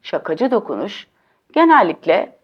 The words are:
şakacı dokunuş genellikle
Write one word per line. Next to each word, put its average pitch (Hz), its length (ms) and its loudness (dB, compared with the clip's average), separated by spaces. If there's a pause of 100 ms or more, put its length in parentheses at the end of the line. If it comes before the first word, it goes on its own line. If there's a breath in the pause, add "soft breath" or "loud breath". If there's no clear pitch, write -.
şakacı 165 480 -6
dokunuş 185 560 -6 (460)
genellikle 214 920 2